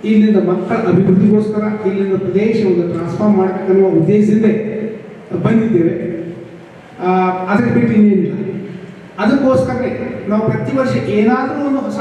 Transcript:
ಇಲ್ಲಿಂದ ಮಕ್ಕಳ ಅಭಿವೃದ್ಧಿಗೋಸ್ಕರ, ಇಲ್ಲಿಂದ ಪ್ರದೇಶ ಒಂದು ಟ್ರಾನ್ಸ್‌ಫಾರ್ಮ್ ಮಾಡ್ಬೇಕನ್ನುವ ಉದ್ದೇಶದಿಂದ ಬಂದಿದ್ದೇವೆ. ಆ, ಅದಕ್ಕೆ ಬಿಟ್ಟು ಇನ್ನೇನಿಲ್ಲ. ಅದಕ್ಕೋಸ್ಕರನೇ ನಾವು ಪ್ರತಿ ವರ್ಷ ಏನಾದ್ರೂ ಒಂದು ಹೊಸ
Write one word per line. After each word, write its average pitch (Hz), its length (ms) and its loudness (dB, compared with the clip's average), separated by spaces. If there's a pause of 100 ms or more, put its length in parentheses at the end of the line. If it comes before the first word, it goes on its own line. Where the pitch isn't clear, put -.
ಇಲ್ಲಿಂದ 208 440 4
ಮಕ್ಕಳ 202 260 -2
ಅಭಿವೃದ್ಧಿಗೋಸ್ಕರ, 208 1120 2
ಇಲ್ಲಿಂದ 196 300 -2
ಪ್ರದೇಶ 208 480 0
ಒಂದು 170 280 0
ಟ್ರಾನ್ಸ್‌ಫಾರ್ಮ್ 190 440 0
ಮಾಡ್ಬೇಕನ್ನುವ 190 500 2
ಉದ್ದೇಶದಿಂದ 208 580 4 (960)
ಬಂದಿದ್ದೇವೆ. 170 840 0 (800)
ಆ, 185 260 2
ಅದಕ್ಕೆ 202 440 0
ಬಿಟ್ಟು 233 200 2
ಇನ್ನೇನಿಲ್ಲ. 208 400 4 (840)
ಅದಕ್ಕೋಸ್ಕರನೇ 254 1080 0
ನಾವು 214 240 0
ಪ್ರತಿ - 260 -4
ವರ್ಷ 254 180 0
ಏನಾದ್ರೂ 262 720 0
ಒಂದು 269 120 -2
ಹೊಸ 214 220 -8